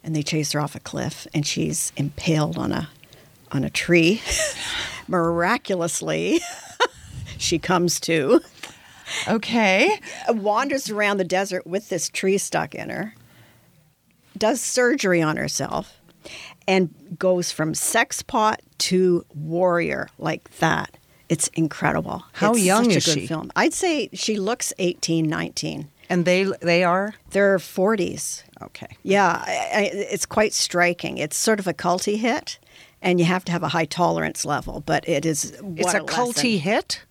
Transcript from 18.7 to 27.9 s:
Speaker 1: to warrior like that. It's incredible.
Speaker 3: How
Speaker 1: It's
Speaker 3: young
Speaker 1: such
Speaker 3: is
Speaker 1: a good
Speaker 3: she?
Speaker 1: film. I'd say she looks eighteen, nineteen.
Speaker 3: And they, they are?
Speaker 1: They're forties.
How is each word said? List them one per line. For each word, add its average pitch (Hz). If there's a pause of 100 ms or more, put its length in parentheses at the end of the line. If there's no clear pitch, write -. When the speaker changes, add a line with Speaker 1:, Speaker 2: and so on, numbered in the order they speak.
Speaker 1:
to 185
warrior 160
like - (100)
that. 160 (320)
It's 160
incredible. - (100)
Speaker 3:
How 208
Speaker 1:
It's 233
Speaker 3:
young 208
Speaker 1:
such 202
Speaker 3:
is -
Speaker 1:
a -
good 123
Speaker 3:
she? 101
Speaker 1:
film. 156
I'd 247
say 302
she 208
looks 202
eighteen, 165
nineteen. 160 (200)
Speaker 3:
And 175
they, 180 (180)
they 170
are? 190 (160)
Speaker 1:
They're 196
forties. 185 (180)